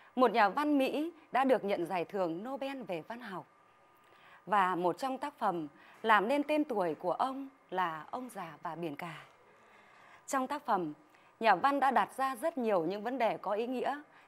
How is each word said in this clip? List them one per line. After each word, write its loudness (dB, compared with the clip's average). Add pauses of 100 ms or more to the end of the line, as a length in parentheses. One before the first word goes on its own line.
(160)
một 6
nhà 6
văn 2
Mỹ 0 (200)
đã 2
được 4
nhận 0
giải -4
thưởng -2
Nobel -8
về -8
văn -12
học. -12 (1000)
Và 4
một 2
trong -4
tác -8
phẩm -2 (340)
làm 6
nên 2
tên 0
tuổi -2
của -4
ông -4 (200)
là -4
Ông -10
già -12
và -8
biển -6
cả. -14 (1040)
Trong 0
tác -8
phẩm, 0 (460)
nhà 6
văn 2
đã 4
đặt 2
ra -2
rất -4
nhiều 2
những -4
vấn -4
đề 0
có -6
ý -2
nghĩa, -4 (260)